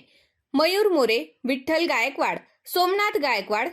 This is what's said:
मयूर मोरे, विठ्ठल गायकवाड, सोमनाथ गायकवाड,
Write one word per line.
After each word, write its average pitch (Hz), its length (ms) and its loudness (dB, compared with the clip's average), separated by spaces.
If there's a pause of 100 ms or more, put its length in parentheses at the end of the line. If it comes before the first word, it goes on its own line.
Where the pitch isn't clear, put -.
(540)
मयूर 359 340 2
मोरे, 269 360 2 (200)
विठ्ठल 294 420 0
गायकवाड, 247 540 -2 (260)
सोमनाथ 403 520 0
गायकवाड, 226 540 -2